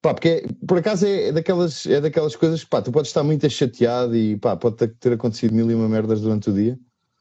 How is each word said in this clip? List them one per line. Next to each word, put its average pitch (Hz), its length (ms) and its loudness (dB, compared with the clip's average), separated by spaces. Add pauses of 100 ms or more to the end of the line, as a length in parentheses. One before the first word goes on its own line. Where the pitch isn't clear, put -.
Pá, 151 100 2
porque - 160 0
é, 165 140 2 (240)
por 180 120 2
acaso 202 280 0
é, 190 220 0
é 127 40 -2
daquelas, 165 540 -2
é 143 160 2
daquelas 151 340 -2
coisas 160 260 0
que, - 80 -20
pá, 113 120 0
tu 123 100 -6
podes 147 180 0
estar 156 140 0
muito 151 240 2
chateado 120 640 0
e, 107 220 2
pá, 107 180 0
pode 113 220 -2
ter, 117 120 0 (120)
ter 123 140 2
acontecido 113 400 -2
mil 113 160 2
e 113 40 2
uma 113 140 0
merdas 110 320 0
durante 107 300 0
o - 20 2
dia, 110 260 0 (420)